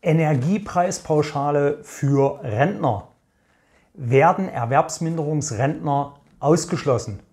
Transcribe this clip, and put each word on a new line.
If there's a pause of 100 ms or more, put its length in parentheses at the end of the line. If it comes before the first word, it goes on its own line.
Energiepreispauschale
für
Rentner. (840)
Werden
Erwerbsminderungsrentner (240)
ausgeschlossen? (120)